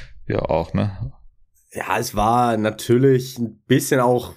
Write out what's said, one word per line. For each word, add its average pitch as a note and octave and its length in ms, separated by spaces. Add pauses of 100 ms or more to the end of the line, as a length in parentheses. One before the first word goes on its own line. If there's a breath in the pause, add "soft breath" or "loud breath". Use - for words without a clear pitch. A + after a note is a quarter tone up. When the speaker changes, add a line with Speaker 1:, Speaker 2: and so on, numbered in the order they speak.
(260 loud breath)
Speaker 1:
Ja, - 120
auch, - 340
ne? G2+ 400 (600)
Speaker 2:
Ja, - 260
es A#2 180
war A#2 400
natürlich B2 840
ein A2+ 280
bisschen C3+ 340
auch B2 360